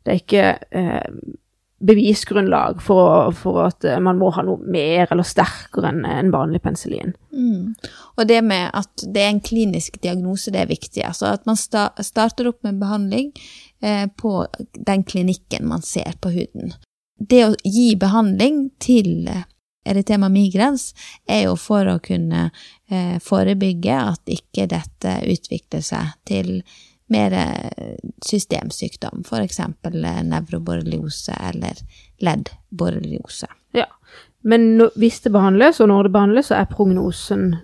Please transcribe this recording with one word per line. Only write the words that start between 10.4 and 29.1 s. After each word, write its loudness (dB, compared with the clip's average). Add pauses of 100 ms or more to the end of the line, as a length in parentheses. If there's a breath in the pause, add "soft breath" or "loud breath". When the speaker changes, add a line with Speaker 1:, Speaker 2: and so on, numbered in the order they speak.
Speaker 2:
det 0
er -2
viktig. -6
Altså -4
at -4
man 2
sta-, -2
starter -2
opp -8
med -4
behandling, -2 (460 loud breath)
eh, -2
på -4 (320)
den -2
klinikken -4
man -4
ser -8
på -4
huden. -8 (460)
Det 6
å 4
gi 2
behandling 2
til, 2
eh, -6 (400)
erythema 2
migrans 2 (380 loud breath)
er 2
jo 2
for 0
å 0
kunne, -2 (400 loud breath)
eh, -2
forebygge 0
at -2
ikke -4
dette -6
utvikler -6
seg -6 (140)
til -4 (520 soft breath)
mer, 2
eh, -6 (240)
systemsykdom, -6